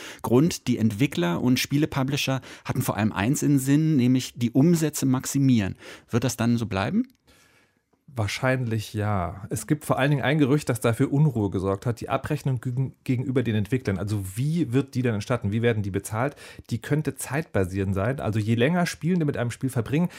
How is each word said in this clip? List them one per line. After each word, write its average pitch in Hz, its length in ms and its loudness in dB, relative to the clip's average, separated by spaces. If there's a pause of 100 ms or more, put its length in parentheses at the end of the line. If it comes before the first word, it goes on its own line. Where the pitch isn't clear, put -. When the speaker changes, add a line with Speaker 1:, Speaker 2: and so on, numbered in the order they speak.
(220)
Speaker 1:
Grund, 127 460 2
die 123 100 0
Entwickler 123 640 0
und 127 180 4
Spielepublisher 139 800 -2 (220)
hatten 117 200 -2
vor - 120 -2
allem 104 160 2
eins 117 300 0
in 143 160 4
Sinn, 147 380 2
nämlich 127 400 2
die 120 160 -2
Umsätze 156 560 4
maximieren. 127 680 2 (340)
Wird 123 140 0
das 127 140 -2
dann 117 200 2
so 117 100 -2
bleiben? 123 400 0 (1120)
Speaker 2:
Wahrscheinlich 113 800 -2
ja. 101 560 -2
Es - 160 -6
gibt 151 180 -2
vor - 140 0
allen 139 100 4
Dingen 143 140 0
ein 143 160 2
Gerücht, 143 300 2
das 120 100 -2
dafür 120 340 2
Unruhe 117 380 2
gesorgt 98 340 -2
hat, 117 140 -2
die - 100 -10
Abrechnung 135 520 -2
gegen-, 131 320 -4 (100)
gegenüber 127 400 0
den 117 100 0
Entwicklern. 107 460 0
Also 101 240 -4 (120)
wie 147 380 -2
wird 139 220 0
die 127 80 -2
denn 120 100 0
entstanden? 104 380 -2
Wie 113 100 0
werden 113 220 2
die 98 80 -6
bezahlt? 110 440 -4 (360)
Die 117 80 -2
könnte 147 340 -2
zeitbasierend 98 800 -2
sein. 117 260 -2
Also 113 200 -2
je 110 160 0
länger 165 320 2
Spielende 165 380 0
mit 143 120 -2
einem 117 140 -2
Spiel - 180 -4
verbringen, 139 500 0